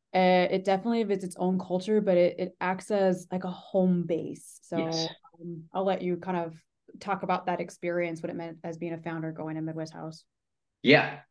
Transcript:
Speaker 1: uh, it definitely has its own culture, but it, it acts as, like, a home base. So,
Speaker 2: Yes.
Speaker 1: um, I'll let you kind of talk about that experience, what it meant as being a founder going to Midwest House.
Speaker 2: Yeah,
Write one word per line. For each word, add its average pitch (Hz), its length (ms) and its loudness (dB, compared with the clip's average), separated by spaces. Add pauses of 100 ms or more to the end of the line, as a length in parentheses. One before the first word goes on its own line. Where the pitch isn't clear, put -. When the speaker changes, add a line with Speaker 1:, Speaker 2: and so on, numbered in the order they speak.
(160)
Speaker 1:
uh, 185 340 6
it 190 140 0
definitely 226 400 0
has 196 200 -2
its 180 120 -8
own 185 240 0
culture, 190 420 0
but 185 160 4
it, 175 220 6
it 180 200 -4
acts 185 300 -2
as, 190 420 2
like, 185 120 -4
a 180 80 -6
home 180 560 2
base. 160 560 -6
So, 165 160 -4
Speaker 2:
Yes. 165 280 -2 (320)
Speaker 1:
um, 170 320 -12
I'll 190 120 -2
let 185 180 0
you 180 160 0
kind 180 200 -4
of 165 220 -4 (400)
talk 190 220 -4
about 185 240 -2
that 175 140 0
experience, 175 640 -4
what 175 80 -6
it - 40 -10
meant 170 280 -10
as 165 140 -8
being 165 160 -6
a 165 40 -6
founder 165 340 -6
going 160 240 -8
to 156 60 -6
Midwest 160 320 -6
House. 160 300 -12 (580)
Speaker 2:
Yeah, - 380 4 (120)